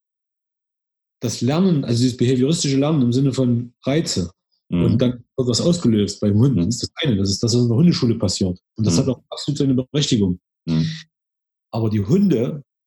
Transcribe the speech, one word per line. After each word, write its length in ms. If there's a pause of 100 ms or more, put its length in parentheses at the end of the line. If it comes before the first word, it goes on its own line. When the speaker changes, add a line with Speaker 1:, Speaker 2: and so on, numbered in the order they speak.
(1200)
Speaker 1:
Das 200
Lernen, 440
also 180
dieses 140
behavioristische 600
Lernen 260
im 100
Sinne 200
von 420 (100)
Reize 460 (380)
Speaker 2:
Mhm. 160
Speaker 1:
und 180
dann 220 (120)
wird 120
was 120
ausgelöst 600
beim 140
Hund. 220
Speaker 2:
Mhm. 100
Speaker 1:
Das 100
ist 60
das 80 (120)
eine, 140
das 140
ist 120
das, 120
was 80
in 60
der 80
Hundeschule 420
passiert. 400 (180)
Und 100
das 80
Speaker 2:
Mhm. 60
Speaker 1:
hat 80
auch 220
absolut 280
seine 160
Berechtigung. 640 (260)
Speaker 2:
Mhm. 200 (840)
Speaker 1:
Aber 180
die 140
Hunde 600 (220)